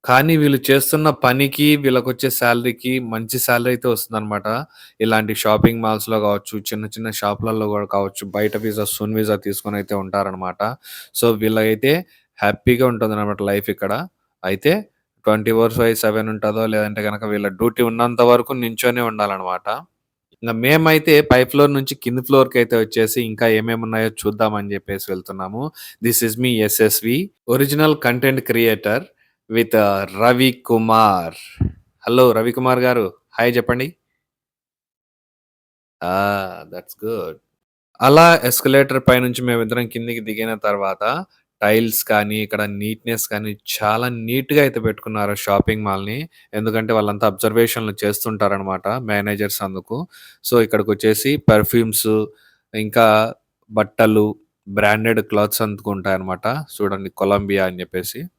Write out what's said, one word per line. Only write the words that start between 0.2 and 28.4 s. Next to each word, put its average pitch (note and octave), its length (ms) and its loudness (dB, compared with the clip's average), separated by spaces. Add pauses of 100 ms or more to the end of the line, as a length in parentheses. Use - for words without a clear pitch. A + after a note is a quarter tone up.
వీళ్ళు C#3+ 240 4
చేస్తున్న D3 540 2
పనికి, C#3 600 2
వీళ్ళకొచ్చే B2+ 540 0
శాలరీకి A#2+ 600 0 (140)
మంచి A2+ 340 -8
శాలరీ A#2+ 320 0
అయితే B2 180 -2
వస్తుందన్నమాట. G#2+ 600 -4 (520)
ఇలాంటి A2 340 0
షాపింగ్ A2+ 480 2
మాల్స్‌లో A2 380 -2
కావచ్చు, G2+ 400 -2
చిన్న G#2+ 260 -8
చిన్న A2 240 -10
షాపులలో G#2+ 580 -4
కూడా G#2 180 -4
కావచ్చు, G2 400 -4
బయట G#2 300 -2
వీసా, G#2+ 300 -4
సూన్ G#2+ 280 -6
వీసా G#2+ 220 0
తీసుకొని G2+ 420 -8
అయితే G2+ 160 -6
ఉంటారనమాట. F#2+ 680 -6 (520)
So, - 220 0
వీళ్ళకైతే A2 580 0 (460)
హ్యాపీగా A#2+ 480 2
ఉంటుందన్నమాట G#2+ 560 -2
లైఫ్ G2+ 280 -2
ఇక్కడ. G2 220 -4 (500)
అయితే G2+ 320 0 (500)
ట్వంటీ G#2+ 280 2
ఫోర్ A2+ 220 2
బై A#2 200 2
సెవెన్ A2 340 -2
ఉంటుందో, G#2+ 380 -4
లేదంటే G#2+ 360 -2
కనుక G#2+ 220 -6
వీళ్ళ G#2 240 -4
డ్యూటీ A2 340 -2
ఉన్నంత A#2+ 400 0
వరకు A#2+ 320 4
నించోనే A#2+ 480 -2
ఉండాలన్నమాట. G2 640 -4 (760)
ఇంకా A2+ 160 -4
మేమైతే D#3 640 4
పై B2+ 220 4
ఫ్లోర్ C#3+ 280 4
నుంచి C3+ 240 -4
కింది B2 260 -4
ఫ్లోర్‌కి C3 360 4
అయితే A#2 180 2
వచ్చేసి A2 460 0
ఇంకా A2+ 280 0
ఏమేమి A2+ 320 0
ఉన్నాయో A2 320 -2
చూద్దామని G#2 580 -2
చెప్పేసి G2 360 -8
వెళ్తున్నాము. F#2+ 560 -10 (340)
This A2+ 240 -2
is A2+ 140 -2
me B2 240 0
ఎస్ఎస్వి, A2 580 2 (280)
original C#3+ 500 2
content C3 480 0